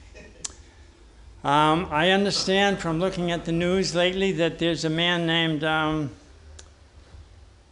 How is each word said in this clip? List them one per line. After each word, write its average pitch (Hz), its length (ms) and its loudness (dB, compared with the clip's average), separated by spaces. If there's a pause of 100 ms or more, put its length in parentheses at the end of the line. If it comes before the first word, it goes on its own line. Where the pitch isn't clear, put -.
(1400)
Um, 156 460 4
I 160 200 2
understand 196 680 2
from 160 220 -4
looking 175 320 -2
at 165 120 -4
the 165 80 -4
news 175 440 0
lately 185 360 2
that 160 280 0
there's 165 240 0
a 160 60 0
man 170 360 0
named, 165 380 0
um, 156 460 0 (1600)